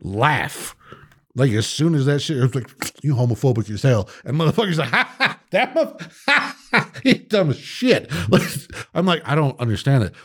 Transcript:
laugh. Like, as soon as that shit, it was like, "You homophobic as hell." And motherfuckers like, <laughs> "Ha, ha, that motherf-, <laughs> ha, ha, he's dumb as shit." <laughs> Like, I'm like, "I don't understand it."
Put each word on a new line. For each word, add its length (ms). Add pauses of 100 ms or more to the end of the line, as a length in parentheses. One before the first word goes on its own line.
laugh. 760 (580)
Like, 160
as 160
soon 300
as 100
that 160
shit, 140
it 60
was 120
like, 160 (320)
"You 140
homophobic 520
as 140
hell." 260 (160)
And 120
motherfuckers 420
like, 100
<laughs> 20
"Ha, 280
ha, 220 (100)
that 240
motherf-, 340 (100)
<laughs> 100
ha, 280 (140)
ha, 200 (120)
he's 200
dumb 280
as 80
shit." 500 (120)
<laughs> 80
Like, 140 (520)
I'm 120
like, 180
"I 100
don't 240
understand 460
it." 100 (100)